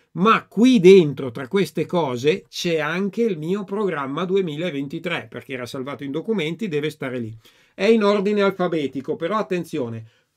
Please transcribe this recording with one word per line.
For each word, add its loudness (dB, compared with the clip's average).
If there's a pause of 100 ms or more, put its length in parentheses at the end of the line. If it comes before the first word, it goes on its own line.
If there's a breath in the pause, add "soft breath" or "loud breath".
(120)
Ma 2
qui 4
dentro, 8
tra -10
queste -2
cose, -2
c'è -4
anche -4
il -2
mio -4
programma -4
duemilaventitré, -4
perché -14
era -8
salvato -10
in -8
documenti, -4
deve -2
stare -8
lì. -10 (380 soft breath)
È -4
in 4
ordine 2
alfabetico, -2
però -4
attenzione, -6 (300 soft breath)